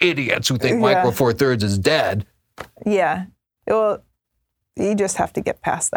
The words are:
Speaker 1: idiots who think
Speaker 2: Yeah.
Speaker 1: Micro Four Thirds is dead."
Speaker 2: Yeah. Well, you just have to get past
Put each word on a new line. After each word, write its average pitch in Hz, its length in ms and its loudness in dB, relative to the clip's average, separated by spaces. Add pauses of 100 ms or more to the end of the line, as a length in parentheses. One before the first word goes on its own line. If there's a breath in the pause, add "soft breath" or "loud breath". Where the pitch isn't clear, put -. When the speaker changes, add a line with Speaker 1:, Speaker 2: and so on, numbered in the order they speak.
Speaker 1:
idiots 139 460 0
who 127 100 0
think 123 180 0
Speaker 2:
Yeah. 240 40 0 (160)
Speaker 1:
Micro - 160 2
Four 120 220 2
Thirds 127 300 2
is 101 140 0
dead." 104 480 0 (600)
Speaker 2:
Yeah. 185 400 0 (420)
Well, 214 340 0 (760)
you 202 200 0
just 196 220 -2
have - 160 -2
to - 80 -4
get - 200 -6
past - 360 -4